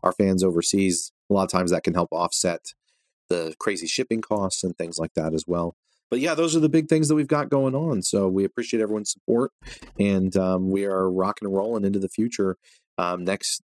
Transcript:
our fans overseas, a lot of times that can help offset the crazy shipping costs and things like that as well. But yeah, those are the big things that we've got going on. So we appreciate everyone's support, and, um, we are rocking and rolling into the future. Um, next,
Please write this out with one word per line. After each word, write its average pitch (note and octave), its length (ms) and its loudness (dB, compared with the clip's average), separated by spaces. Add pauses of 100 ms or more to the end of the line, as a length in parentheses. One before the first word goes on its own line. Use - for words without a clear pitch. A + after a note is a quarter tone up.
our F#2 100 4
fans F#2+ 300 2
overseas, F#2 720 2 (160)
a G2+ 60 2
lot F#2+ 80 4
of F#2 80 -2
times F2+ 220 0
that F2 120 2
can F2+ 80 2
help E2+ 180 0
offset E2+ 600 -2 (560)
the E2 300 -4
crazy F2+ 280 -4
shipping A2+ 360 -2
costs G2 420 -2
and F2+ 100 -4
things E2+ 240 -8
like E2 140 -4
that D#2+ 220 0
as D#2 120 -2
well. E2+ 300 -2 (340)
But B2 100 0
yeah, D#3+ 140 0
those D#3+ 220 2
are D#3+ 40 4
the D3+ 100 4
big D#3 180 2
things D#3 200 4
that D3+ 80 4
we've D3 120 0
got D3 220 0
going C3+ 240 2
on. C#3+ 260 0
So G2 280 0
we F#2+ 160 2
appreciate A2+ 360 -2
everyone's G#2+ 320 -2
support, A#2+ 400 -2 (480)
and, F#2+ 380 2
um, F#2 320 0
we G2 160 0
are F#2+ 240 0
rocking F#2+ 360 -2
and G2 80 -2
rolling G#2 300 0
into G2 140 0
the F#2+ 100 -2
future. G#2 480 -2 (400)
Um, F2+ 280 -4
next, - 400 -4